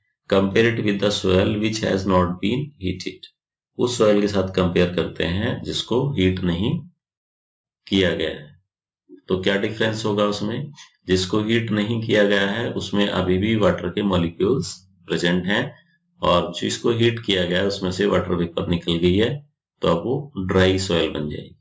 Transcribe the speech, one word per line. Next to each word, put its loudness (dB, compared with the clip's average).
compare 4
it -2
with 0
the 2
soil 2
which -2
has 0
not 2
been -2
heated। -8
उस -2
soil 6
के 2
साथ -2
compare 2
करते -2
हैं -2
जिसको -2
heat 2
नहीं 0
किया 2
गया -4
है। -14
तो 0
क्या 2
difference -2
होगा 0
उसमें? -4
जिसको 2
heat 0
नहीं -2
किया 4
गया 2
है -4
उसमें -2
अभी 0
भी 0
water 2
के -4
molecules 0
present 0
हैं 0
और 2
जिसको -2
heat 2
किया 2
गया 0
है 0
उसमें -2
से 0
water 0
vapor -4
निकल 0
गई 4
है, 2
तो 2
अब 2
वो -4
dry 4
soil 0
बन -6
जाएगी। -12